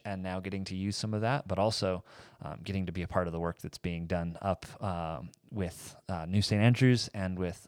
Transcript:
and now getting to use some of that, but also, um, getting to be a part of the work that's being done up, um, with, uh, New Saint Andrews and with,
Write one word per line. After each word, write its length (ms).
and 180
now 180
getting 220
to 140
use 180
some 200
of 80
that, 260
but 100
also, 460
um, 200
getting 220
to 80
be 100
a 60
part 180
of 60
the 80
work 200
that's 180
being 280
done 360
up, 240
um, 480
with, 460
uh, 160
New 160
Saint 200
Andrews 520
and 240
with, 300